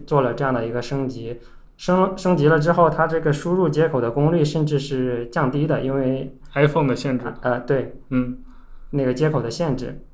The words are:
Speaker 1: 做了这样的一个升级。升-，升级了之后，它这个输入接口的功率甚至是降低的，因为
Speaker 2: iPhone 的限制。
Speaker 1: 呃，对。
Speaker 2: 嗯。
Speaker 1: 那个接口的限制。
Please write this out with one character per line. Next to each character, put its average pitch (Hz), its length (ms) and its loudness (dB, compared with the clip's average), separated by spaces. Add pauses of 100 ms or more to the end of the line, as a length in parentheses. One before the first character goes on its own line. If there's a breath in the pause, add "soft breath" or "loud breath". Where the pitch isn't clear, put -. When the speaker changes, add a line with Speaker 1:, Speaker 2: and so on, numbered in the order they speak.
Speaker 1:
做 143 160 2
了 123 100 2
这 120 100 -4
样 135 120 0
的 113 120 -2
一 113 60 -6
个 123 80 -2
升 135 260 -4
级。 113 320 -8 (380 soft breath)
升-， 185 400 0
升 180 180 2
级 147 140 4
了 160 100 6
之 160 140 2
后， 170 160 6
它 156 180 2
这 160 140 0
个 156 100 0
输 151 220 -2
入 185 160 2
接 151 200 2
口 143 120 0
的 117 100 0
功 143 220 2
率 170 100 4
甚 151 220 0
至 143 140 0
是 127 480 -2
降 135 240 -2
低 147 160 0
的， 151 160 0
因 131 140 -2
为 131 380 -2 (200)
Speaker 2:
iPhone 147 340 2
的 120 80 0
限 131 220 -2
制。 120 80 -6 (160)
Speaker 1:
呃， 123 180 0
对。 127 480 -2
Speaker 2:
嗯。 127 300 -2 (520 soft breath)
Speaker 1:
那 143 140 0
个 127 80 2
接 151 160 2
口 147 140 0
的 113 80 -4
限 156 260 -2
制。 123 260 -8 (120)